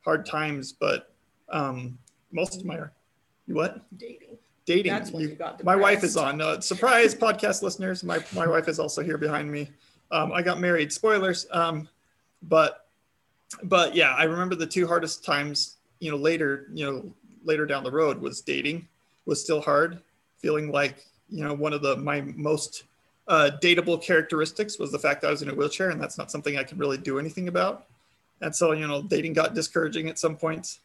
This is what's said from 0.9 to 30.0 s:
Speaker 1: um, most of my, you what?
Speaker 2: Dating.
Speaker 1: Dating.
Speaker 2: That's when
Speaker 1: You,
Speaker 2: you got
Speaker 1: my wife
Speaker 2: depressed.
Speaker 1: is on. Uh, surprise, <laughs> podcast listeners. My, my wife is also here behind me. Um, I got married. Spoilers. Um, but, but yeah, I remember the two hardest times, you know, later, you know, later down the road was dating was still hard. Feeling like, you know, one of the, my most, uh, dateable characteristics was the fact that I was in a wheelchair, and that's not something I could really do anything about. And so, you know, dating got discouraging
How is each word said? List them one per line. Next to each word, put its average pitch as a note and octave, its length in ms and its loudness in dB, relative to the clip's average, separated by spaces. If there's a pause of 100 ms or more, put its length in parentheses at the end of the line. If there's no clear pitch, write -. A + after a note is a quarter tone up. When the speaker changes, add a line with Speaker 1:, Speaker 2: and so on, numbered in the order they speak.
Speaker 1:
um, B2+ 500 -6 (320)
most F#3 260 -4
of F#3 80 -14
my, E3+ 120 -6 (680)
you C3+ 80 -6
what? D#3 280 -2 (140)
Speaker 2:
Dating. - 400 -20 (300)
Speaker 1:
Dating. G3 260 2
Speaker 2:
That's G3+ 180 -6
when D#3+ 120 -4
Speaker 1:
You, D3+ 80 -2
Speaker 2:
you D3+ 40 -14
got - 300 -10
Speaker 1:
my F3+ 100 6
wife G3+ 260 6
Speaker 2:
depressed. G3 40 0
Speaker 1:
is - 140 0
on. D3 240 0
Uh, D#3 180 0
surprise, A3+ 540 4
<laughs> A3+ 120 0
podcast G#3 360 0
listeners. F#3 420 -4
My, E3+ 180 -2 (120)
my E3+ 120 0
wife E3 220 2
is D#3+ 100 -2
also D#3 240 -4
here D#3 160 -2
behind D3+ 320 -2
me. D3 200 -6 (420)
Um, E3 200 0
I F3 100 0
got F3 180 0
married. E3+ 320 2
Spoilers. F#3+ 580 2
Um, D#3+ 380 0 (560)
but, D#3+ 420 4 (760)
but E3+ 300 4
yeah, D3 200 6
I C#3+ 100 4
remember F3+ 300 0
the E3 120 -2
two F3 200 2
hardest E3 380 0
times, C#3+ 540 -2 (220)
you D#3 100 -6
know, D3 80 -2
later, C#3+ 540 0
you D#3 120 -6
know, C#3 280 -6 (320)
later D#3 220 0
down C#3+ 160 -2
the B2+ 80 -4
road C#3+ 300 2
was C3+ 220 -8
dating D3+ 440 -4 (400)
was D3 160 -2
still D#3 180 0
hard. D#3 400 2 (380)
Feeling D3+ 320 -2
like, C#3+ 360 -2 (240)
you D3+ 120 -8
know, D3 120 -4
one D3 180 -2
of D3 100 -4
the, C#3 140 2
my D3 240 -2 (160)
most, D3+ 480 -2 (420)
uh, D#3 240 6 (120)
dateable F3 400 4
characteristics E3 760 0
was C#3+ 140 -4
the C#3+ 60 -4
fact C#3+ 240 0
that D3 60 0
I - 20 2
was D3+ 100 -2
in C#3+ 80 -6
a C3+ 60 -6
wheelchair, D3 340 0
and D#3 100 -2
that's D3 200 -6
not D#3 120 -10
something C#3+ 280 -4
I C#3 40 -2
could C#3 160 -10
really C#3 200 -2
do C3+ 200 -4
anything D#3+ 300 -6
about. F3+ 380 -2 (560)
And D#3 120 -4
so, E3 180 4
you D#3 140 -2
know, - 140 -2
dating D#3+ 320 -2
got D#3 220 0
discouraging D#3+ 540 -2